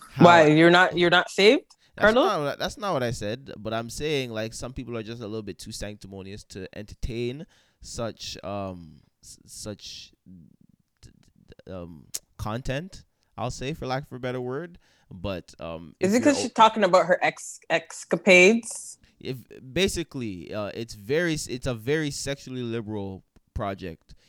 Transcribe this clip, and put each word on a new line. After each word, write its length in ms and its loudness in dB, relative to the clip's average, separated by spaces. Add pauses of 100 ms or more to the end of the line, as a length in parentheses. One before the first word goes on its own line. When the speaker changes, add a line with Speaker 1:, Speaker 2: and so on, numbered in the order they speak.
Speaker 1:
<laughs> 160 -16
Why? 240 12
Speaker 2:
How- 40 8
Speaker 1:
You're 240 8
not, 260 6
you're 120 4
not 200 2
saved, 360 4 (300)
Speaker 2:
That's 180 4
Speaker 1:
Carlos? 160 4
Speaker 2:
not 100 0
what 80 -2
I, 80 -4
that's 220 -8
not 160 -4
what 100 0
I 80 0
said, 460 -8
but 160 -8
I'm 160 -6
saying, 420 -4
like, 220 -8
some 180 -12
people 260 -12
are 60 -8
just 180 -12
a 60 -10
little 160 -8
bit 160 -12
too 140 -16
sanctimonious 720 -14
to 200 -14 (120)
entertain 680 -8 (360)
such, 600 -12
um, 600 -10 (200)
s-, 240 -20
such, 680 -16 (120)
d-, 160 -20 (600)
d-, 80 -20 (560)
d-, 80 -16
um, 320 -16 (320)
content, 640 -8 (340)
I'll 140 -6
say, 220 -8
for 120 -12
lack 180 -6
of 100 -18
a 60 -14
better 200 -6
word. 400 -10 (320)
But, 480 -12
um, 400 -14
Speaker 1:
Is 140 0
Speaker 2:
if 80 2
Speaker 1:
it 20 -6
'cause 120 4
Speaker 2:
you're 60 -6
o- 20 -2
Speaker 1:
she's 100 -6
talking 300 4
about 240 4
her 160 2
ex-, 360 -6 (100)
escapades? 1300 4 (200)
Speaker 2:
If, 180 -10 (360)
basically, 800 -4
uh, 220 -6
it's 180 -10
very 400 -2
s-, 140 -6
it's 180 -10
a 80 -2
very 380 -2
sexually 500 -8
liberal 600 -8 (300)
project. 600 -8 (140)